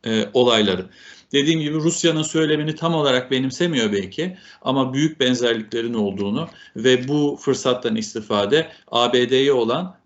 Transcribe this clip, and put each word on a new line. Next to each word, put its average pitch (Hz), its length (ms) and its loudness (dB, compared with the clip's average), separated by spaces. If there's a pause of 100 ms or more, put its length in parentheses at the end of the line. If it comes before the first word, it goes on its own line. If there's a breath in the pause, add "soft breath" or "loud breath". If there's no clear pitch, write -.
e, 110 260 0
olayları. 107 540 4 (460 loud breath)
Dediğim 151 280 2
gibi 147 140 -4
Rusya'nın 160 480 0
söylemini 156 520 -2
tam 165 200 -2
olarak 135 360 0
benimsemiyor 131 640 0
belki 104 440 -4 (260 loud breath)
ama 131 320 -2
büyük 156 260 0
benzerliklerin 117 720 -2
olduğunu 104 540 -2 (280 loud breath)
ve 127 320 2
bu 147 320 0
fırsattan 123 560 0
istifade 110 720 -2 (220 loud breath)
A 123 220 2
B 123 180 2
D'ye 135 220 4
olan 131 540 -2